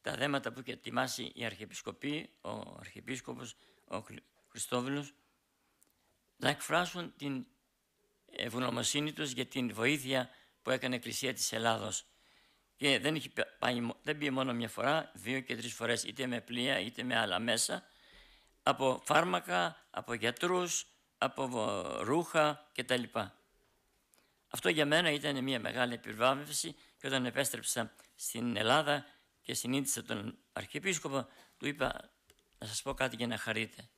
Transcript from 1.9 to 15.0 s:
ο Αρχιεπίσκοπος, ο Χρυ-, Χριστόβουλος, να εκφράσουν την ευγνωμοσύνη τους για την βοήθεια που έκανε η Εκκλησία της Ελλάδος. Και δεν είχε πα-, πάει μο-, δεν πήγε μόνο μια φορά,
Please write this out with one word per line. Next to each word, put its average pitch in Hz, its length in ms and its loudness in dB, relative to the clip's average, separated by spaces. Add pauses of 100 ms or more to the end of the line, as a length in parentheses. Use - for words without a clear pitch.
ο - 80 -6 (300)
Αρχιεπίσκοπος, 123 760 -10 (300)
ο 101 140 -6
Χρυ-, - 240 -14 (240)
Χριστόβουλος, 135 680 -2 (1200)
να 127 120 2
εκφράσουν 170 680 0
την 139 280 -4 (800)
ευγνωμοσύνη 127 880 0
τους 143 180 -2
για 123 140 -2
την 123 280 -2
βοήθεια 131 560 2 (320)
που - 80 -2
έκανε 127 260 2
η - 20 -2
Εκκλησία 120 360 -2
της - 180 0
Ελλάδος. 113 540 0 (680)
Και 135 240 4
δεν 147 160 2
είχε 127 140 -4
πα-, - 300 -2
πάει 120 220 2
μο-, 117 200 -4
δεν 151 160 -2
πήγε 147 140 0
μόνο 131 220 2
μια 117 160 -2
φορά, 143 440 0